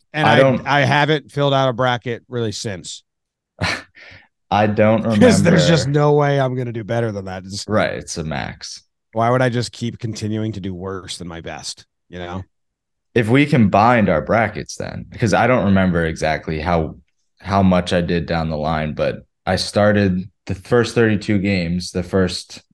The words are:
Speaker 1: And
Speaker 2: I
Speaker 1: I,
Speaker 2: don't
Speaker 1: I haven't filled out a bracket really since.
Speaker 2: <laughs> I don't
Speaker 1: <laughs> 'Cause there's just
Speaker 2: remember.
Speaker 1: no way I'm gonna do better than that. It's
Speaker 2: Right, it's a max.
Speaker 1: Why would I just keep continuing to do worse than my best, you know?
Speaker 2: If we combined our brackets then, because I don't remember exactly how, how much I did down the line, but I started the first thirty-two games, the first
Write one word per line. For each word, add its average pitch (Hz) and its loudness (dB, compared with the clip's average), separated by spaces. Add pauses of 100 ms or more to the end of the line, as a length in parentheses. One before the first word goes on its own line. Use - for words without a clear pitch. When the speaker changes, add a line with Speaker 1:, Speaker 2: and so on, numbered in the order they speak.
(140)
Speaker 1:
And 151 2
Speaker 2:
I 147 6
Speaker 1:
I, - 6
Speaker 2:
don't 135 4
Speaker 1:
I 143 2
haven't 147 2
filled 143 0
out 135 2
a 123 0
bracket 120 -2
really 117 -4
since. 92 -10 (720)
Speaker 2:
<laughs> - -16
I 107 2
don't 107 2
Speaker 1:
<laughs> - -
'Cause 113 6
there's 170 4
just 156 4
Speaker 2:
remember. 143 2
Speaker 1:
no 147 4
way 143 2
I'm 127 0
gonna 123 -6
do 110 -8
better 117 -2
than 98 -8
that. 92 -10
It's 98 -10
Speaker 2:
Right, 95 0
it's - -10
a 82 -4
max. 67 -8 (300)
Speaker 1:
Why 113 0
would 127 2
I 127 2
just 117 -4
keep 113 -8
continuing 110 -4
to 101 -10
do 92 -8
worse 90 -10
than 85 -12
my 82 -12
best, 76 -12 (240)
you 87 -14
know? 90 -10 (720)
Speaker 2:
If 113 0
we 139 4
combined 110 4
our 78 2
brackets 92 -2
then, 50 -10
because 101 -2
I 104 4
don't 117 2
remember 92 2
exactly 78 -4
how, 80 -2 (420)
how 98 0
much 90 2
I 90 2
did 85 -2
down 80 -4
the 76 -4
line, 78 -4
but 73 -4 (200)
I 92 0
started 101 0 (180)
the 95 -6
first 117 0
thirty-two 107 2
games, 90 -2
the 90 -4
first - -4 (120)